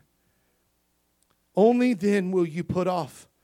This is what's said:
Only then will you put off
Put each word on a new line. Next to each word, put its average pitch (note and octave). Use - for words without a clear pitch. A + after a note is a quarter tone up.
Only B3
then F#3+
will F3+
you D#3+
put F3+
off F3